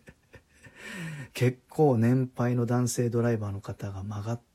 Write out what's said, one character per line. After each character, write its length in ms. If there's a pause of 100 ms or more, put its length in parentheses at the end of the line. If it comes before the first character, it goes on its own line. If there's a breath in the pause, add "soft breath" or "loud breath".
(1300 loud breath)
結 260 (100)
構 280
年 360
配 220
の 100
男 220
性 220
ド 120
ラ 100
イ 60
バ 120
ー 20
の 100
方 300
が 120
曲 180
が 120
っ 80 (140)